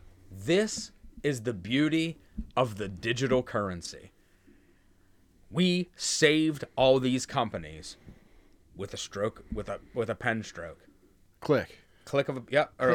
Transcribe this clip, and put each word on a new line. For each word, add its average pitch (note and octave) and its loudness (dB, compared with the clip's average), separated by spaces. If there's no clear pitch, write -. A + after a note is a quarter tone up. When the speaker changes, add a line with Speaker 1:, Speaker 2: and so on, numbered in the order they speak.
Speaker 1:
This D#3+ -2
is C#3 0
the A#2 -2
beauty D3+ 0
of A#2+ 0
the G2 -6
digital A#2+ 0
currency. F#2 -6
We F3+ 2
saved D#3 2
all C3 8
these B2+ 0
companies F2 -6
with G2 -10
a - -10
stroke, - -6
with G#2 -6
a, G2+ -6
with A2+ -2
a A2+ -2
pen A2+ -2
stroke. - -14
Speaker 2:
Click. - 0
Speaker 1:
Click C#3 0
of C#3 -6
a, A#2+ -12
yeah, C#3+ 4
or C3 2